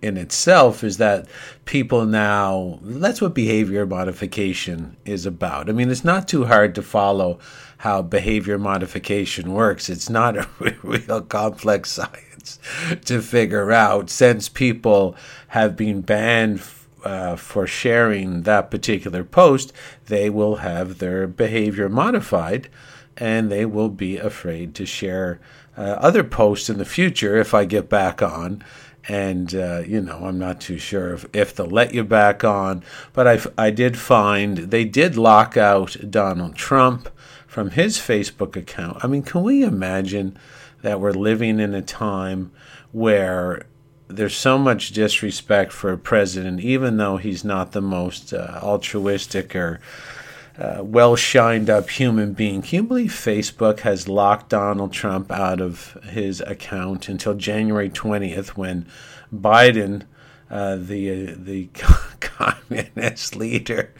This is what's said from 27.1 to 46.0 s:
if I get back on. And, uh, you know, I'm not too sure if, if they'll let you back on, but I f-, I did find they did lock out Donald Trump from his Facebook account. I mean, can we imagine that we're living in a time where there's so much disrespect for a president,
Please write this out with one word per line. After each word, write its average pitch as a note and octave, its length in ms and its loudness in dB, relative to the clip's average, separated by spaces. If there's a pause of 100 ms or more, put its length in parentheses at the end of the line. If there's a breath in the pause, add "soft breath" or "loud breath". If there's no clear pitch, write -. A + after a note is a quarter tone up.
if G#2+ 160 0
I G#2 100 6
get G2 240 -2
back F#2+ 340 0
on. F2+ 400 -4 (460 loud breath)
And, F#2 480 -4
uh, F2 320 -4
you G#2 140 -2
know, F2+ 240 -8
I'm F#2 120 -6
not F#2 220 -6
too F2+ 180 -8
sure F2+ 360 -4
if, - 180 -12
if G2+ 240 0
they'll F#2 120 -4
let A2+ 260 2
you A#2 100 0
back G#2 400 4
on, F#2+ 400 0 (300 loud breath)
but B2+ 140 4
I A#2 80 8
f-, G#2+ 120 -2 (100)
I A2 120 2
did A#2+ 280 0
find G#2 600 2
they G2+ 260 0
did C3 320 2
lock A2+ 400 6
out G2+ 400 4 (140)
Donald F#2+ 460 -2
Trump B2+ 540 2 (380 loud breath)
from G2+ 240 -4
his F#3 260 0
Facebook G2+ 600 -4
account. F2 440 -12
I - 60 -4
mean, C#3 160 -2
can - 200 -4
we C4+ 200 4
imagine F#2+ 760 -2 (440 loud breath)
that G2+ 180 -2
we're G2+ 120 0
living A2 500 0
in G2+ 120 -2
a G2 80 -4
time F#2+ 720 -6 (400 loud breath)
where F#2 760 0 (420)
there's G2+ 280 -4
so C3 220 4
much B2+ 340 2
disrespect G2+ 800 0
for - 200 -4
a F2+ 60 -2
president, F#2 640 0